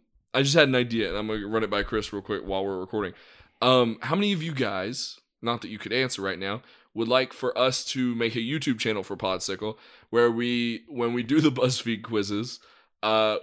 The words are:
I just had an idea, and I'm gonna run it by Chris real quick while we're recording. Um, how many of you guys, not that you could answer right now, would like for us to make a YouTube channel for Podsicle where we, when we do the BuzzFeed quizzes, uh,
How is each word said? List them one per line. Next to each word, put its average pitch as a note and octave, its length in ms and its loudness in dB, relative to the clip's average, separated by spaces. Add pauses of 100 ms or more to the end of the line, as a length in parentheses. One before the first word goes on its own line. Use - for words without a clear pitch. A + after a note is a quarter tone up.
(340)
I C3 80 4
just C#3 140 2
had D3+ 120 8
an C3 80 2
idea, A#2 340 2
and F2+ 80 -4
I'm G#2+ 100 -4
gonna A2 180 -4
run A2 180 0
it G#2 60 -2
by G2+ 140 0
Chris G#2+ 280 -2
real G2+ 120 -6
quick G2+ 200 -4
while F#2+ 220 -2
we're G2 140 -4
recording. F#2+ 340 -4 (480)
Um, B2 400 4
how C#3+ 140 -2
many G3+ 180 2
of E3 80 -2
you D#3+ 120 -6
guys, G#2+ 680 -4 (220)
not A#2 200 -4
that - 80 -12
you G#2+ 80 -10
could G2+ 160 -6
answer B2+ 300 -2
right F#2 160 -2
now, G2 240 -6 (320)
would A2 120 0
like B2+ 240 2
for - 240 -4
us B2+ 300 2
to B2 300 -2
make A#2 200 0
a A#2+ 40 -2
YouTube C3 400 -2
channel G#2+ 240 -2
for G2 120 -8
Podsicle F#2+ 600 -4 (320)
where A#2 220 6
we, A#2+ 560 -2
when A#2+ 260 -2
we B2 80 -2
do C3+ 200 4
the D3+ 100 6
BuzzFeed B2 500 0
quizzes, G#2+ 580 -4 (440)
uh, A2 400 4